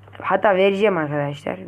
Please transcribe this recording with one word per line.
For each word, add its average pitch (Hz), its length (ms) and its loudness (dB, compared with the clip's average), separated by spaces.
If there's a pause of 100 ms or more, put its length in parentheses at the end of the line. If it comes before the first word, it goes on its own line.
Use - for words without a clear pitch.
(220)
Hatta 190 340 2
vereceğim 196 420 2
arkadaşlar. 147 600 -4 (100)